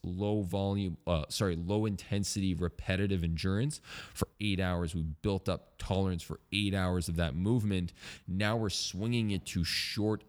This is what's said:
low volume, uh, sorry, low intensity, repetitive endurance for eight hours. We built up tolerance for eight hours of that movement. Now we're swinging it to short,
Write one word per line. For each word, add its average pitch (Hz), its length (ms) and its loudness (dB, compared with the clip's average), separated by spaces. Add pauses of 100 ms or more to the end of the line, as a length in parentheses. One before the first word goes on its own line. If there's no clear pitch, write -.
low 104 380 0
volume, 98 640 0
uh, 82 260 2
sorry, 92 260 2
low 98 300 0
intensity, 98 680 0
repetitive 92 720 0
endurance 95 560 0 (340)
for - 140 0 (120)
eight 101 200 2
hours. 87 340 0
We 82 80 0
built 92 460 0
up - 300 -4
tolerance 92 440 2
for - 160 -8 (140)
eight 101 200 2
hours 90 360 2
of 85 80 -2
that 82 180 2
movement. 98 580 2 (340)
Now 104 300 0
we're 110 140 0
swinging 110 600 -2
it 95 160 -2
to 87 160 0
short, 107 680 -2